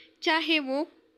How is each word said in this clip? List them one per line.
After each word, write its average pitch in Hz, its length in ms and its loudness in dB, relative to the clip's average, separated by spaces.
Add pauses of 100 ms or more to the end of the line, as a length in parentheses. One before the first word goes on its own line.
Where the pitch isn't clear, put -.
(220)
चाहे 320 380 2
वो 277 320 -4 (260)